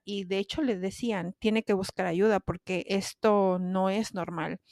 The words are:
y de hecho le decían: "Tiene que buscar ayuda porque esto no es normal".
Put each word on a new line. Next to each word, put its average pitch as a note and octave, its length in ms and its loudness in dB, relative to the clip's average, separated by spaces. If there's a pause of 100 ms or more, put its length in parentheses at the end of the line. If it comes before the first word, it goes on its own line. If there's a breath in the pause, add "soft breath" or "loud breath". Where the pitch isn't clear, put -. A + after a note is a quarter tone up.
y G3+ 200 -6
de F#3+ 140 -2
hecho - 240 -4
le A#3 140 0
decían: G3 600 -4
"Tiene A3 240 2
que G#3+ 100 0
buscar F#3+ 340 -2
ayuda F#3+ 340 4
porque - 480 -6
esto G3 720 2
no F#3+ 320 0
es G#3 240 -2
normal". E3+ 460 -6 (100)